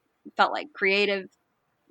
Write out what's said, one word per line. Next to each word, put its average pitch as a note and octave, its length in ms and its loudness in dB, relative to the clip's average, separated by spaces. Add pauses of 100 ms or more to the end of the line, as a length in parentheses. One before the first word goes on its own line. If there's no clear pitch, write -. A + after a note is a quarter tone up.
(360)
felt G3+ 160 4
like - 220 -8
creative, G3 540 0 (640)